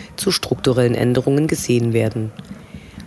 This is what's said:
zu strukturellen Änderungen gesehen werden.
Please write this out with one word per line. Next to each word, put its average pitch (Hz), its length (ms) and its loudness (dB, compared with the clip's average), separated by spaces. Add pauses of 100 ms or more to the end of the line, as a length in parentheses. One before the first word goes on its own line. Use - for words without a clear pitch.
(160)
zu 196 160 0
strukturellen 123 640 2
Änderungen 131 500 2
gesehen 120 480 0
werden. 110 380 0 (760)